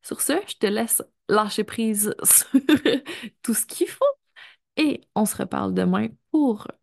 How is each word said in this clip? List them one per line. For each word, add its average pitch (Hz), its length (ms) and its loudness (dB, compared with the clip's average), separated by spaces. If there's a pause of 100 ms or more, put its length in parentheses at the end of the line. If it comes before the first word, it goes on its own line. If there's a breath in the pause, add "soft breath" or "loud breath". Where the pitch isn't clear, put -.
sur - 200 -8
ce, 277 120 0 (140)
je - 100 -12
te - 80 0
laisse 214 360 -2 (260)
lâcher 214 360 0
prise 214 540 -2
<laughs> - 60 -12
sur - 360 4 (800 loud breath)
tout 226 120 -2
ce - 120 -4
qu'il - 220 -4
faut - 160 -4 (720 loud breath)
et 294 260 0 (120)
on 214 120 2
se - 100 -4
reparle 190 380 -4
demain 185 340 2 (240)
pour 269 360 2 (140)